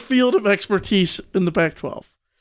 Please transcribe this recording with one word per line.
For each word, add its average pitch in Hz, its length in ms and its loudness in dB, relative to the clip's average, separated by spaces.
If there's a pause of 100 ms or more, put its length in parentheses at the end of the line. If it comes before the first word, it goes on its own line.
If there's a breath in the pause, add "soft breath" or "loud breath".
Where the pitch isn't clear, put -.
field 254 280 2
of 226 120 2
expertise 196 720 0 (160)
in 190 120 2
the 170 60 -2
Pac-twelve. - 520 -4 (360)